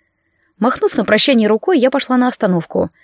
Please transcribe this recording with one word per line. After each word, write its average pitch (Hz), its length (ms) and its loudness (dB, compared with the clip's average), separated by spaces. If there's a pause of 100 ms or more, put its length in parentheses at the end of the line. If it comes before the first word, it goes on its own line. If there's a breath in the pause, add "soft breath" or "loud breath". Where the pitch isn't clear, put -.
(580)
Махнув 262 380 0
на 214 80 -2
прощание 214 440 2
рукой, 240 300 0
я 254 120 2
пошла 262 260 -2
на 247 120 2
остановку. 180 640 -2 (120 soft breath)